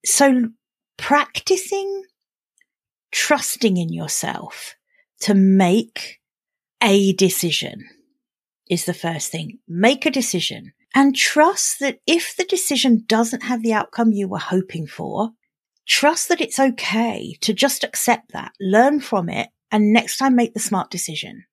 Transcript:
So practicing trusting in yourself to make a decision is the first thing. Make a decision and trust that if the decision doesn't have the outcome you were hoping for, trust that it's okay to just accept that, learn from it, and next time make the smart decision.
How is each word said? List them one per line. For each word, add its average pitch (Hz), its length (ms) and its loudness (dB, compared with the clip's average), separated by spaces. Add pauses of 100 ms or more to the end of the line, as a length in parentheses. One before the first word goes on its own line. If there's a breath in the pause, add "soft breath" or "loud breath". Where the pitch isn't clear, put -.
So 254 460 2 (480)
practicing 381 1040 -2 (1040)
trusting - 680 -2
in 165 160 -4
yourself - 800 -8 (460)
to 208 140 2
make 190 840 2 (640)
a 196 300 4
decision 180 720 -2 (880)
is 175 140 -2
the 175 100 -4
first 165 360 -6
thing. 160 280 -10 (100)
Make 226 380 2
a 302 40 4
decision - 600 -4 (220)
and 269 220 4
trust - 640 2
that 277 260 -4
if 330 300 0
the 359 80 -2
decision 262 600 0
doesn't 226 360 0
have 233 200 -4
the 226 100 0
outcome 226 400 0
you 196 160 -2
were 190 100 -6
hoping 185 480 -4
for, 214 440 -6 (560)
trust - 420 0
that 349 120 0
it's - 180 -6
okay 233 840 -2
to 220 100 -2
just 262 320 0
accept - 480 -2
that, - 280 -12
learn 240 400 4
from 185 280 -4
it, - 200 -6 (220)
and 214 220 4
next 233 240 2
time 262 200 2
make 233 180 2
the 220 60 -6
smart - 300 -4
decision. - 640 -10